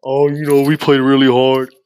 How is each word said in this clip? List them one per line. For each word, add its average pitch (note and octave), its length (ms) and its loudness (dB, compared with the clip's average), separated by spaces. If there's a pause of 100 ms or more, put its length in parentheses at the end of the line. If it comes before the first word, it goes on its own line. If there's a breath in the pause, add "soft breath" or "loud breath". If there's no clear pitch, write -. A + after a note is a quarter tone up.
Oh, C#3 260 -2
you D3 180 -6
know, C#3+ 160 2
we C#3+ 140 0
played C#3+ 240 0
really C3+ 260 2
hard. C3 480 0 (120)